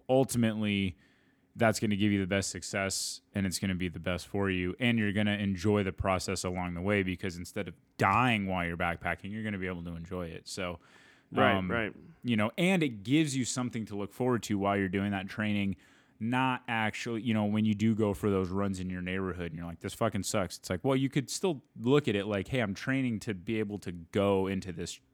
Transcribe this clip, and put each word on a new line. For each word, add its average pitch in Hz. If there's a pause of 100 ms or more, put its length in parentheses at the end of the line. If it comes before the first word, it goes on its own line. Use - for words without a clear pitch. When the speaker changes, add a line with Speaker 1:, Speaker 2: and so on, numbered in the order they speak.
Speaker 1:
ultimately 110 (580)
that's 110
gonna 104
give 104
you 101
the 95
best 98
success - (120)
and 98
it's 85
gonna 95
be 90
the 82
best 87
for 98
you. 90
And 120
you're 104
gonna 104
enjoy 101
the 95
process 95
along 90
the 85
way 101
because 92
instead 90
of 90 (220)
dying 107
while 92
you're 85
backpacking, 87
you're 110
gonna 107
be 92
able 87
to 85
enjoy 87
it. -
So, 87 (520)
Speaker 2:
Right, 120
Speaker 1:
um, 92
Speaker 2:
right. 110 (300)
Speaker 1:
you 120
know, 107
and 180
it 113
gives 139
you 127
something 123
to 101
look 101
forward 123
to 104
while 98
you're 98
doing 98
that 98
training. 104 (420)
Not 127
actually, 113
you 120
know, 107
when 107
you 107
do 110
go 104
for 104
those 95
runs 95
in 92
your 92
neighborhood 90
and 78
you're 85
like, 87
"This 98
fucking 104
sucks." 95
It's -
like, 90
well, 135
you 135
could 131
still 165 (160)
look 135
at 107
it 98
like, 101
"Hey, 131
I'm 101
training 127
to 113
be 101
able 104
to 95
go 95
into 95
this 85 (140)